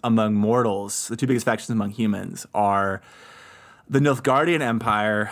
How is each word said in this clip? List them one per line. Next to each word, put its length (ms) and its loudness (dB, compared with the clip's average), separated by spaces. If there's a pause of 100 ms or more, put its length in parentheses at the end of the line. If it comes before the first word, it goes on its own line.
among 300 2
mortals, 720 0
the 80 -6
two 100 -2
biggest 200 0
factions 240 -2
among 200 0
humans 640 -4
are 460 0 (880)
the 100 2
Nilfgaardian 640 2
Empire, 720 0